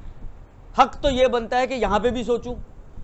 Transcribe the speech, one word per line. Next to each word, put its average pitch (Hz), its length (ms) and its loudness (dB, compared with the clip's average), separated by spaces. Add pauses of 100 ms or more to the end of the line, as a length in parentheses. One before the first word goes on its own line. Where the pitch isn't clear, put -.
(760)
हक - 200 6
तो 294 160 0
ये 254 180 4
बनता 233 280 0
है 254 100 2
कि 262 80 -4
यहाँ 214 240 2
पे 233 120 2
भी 233 120 -2
सोचूं। 233 320 -2 (480)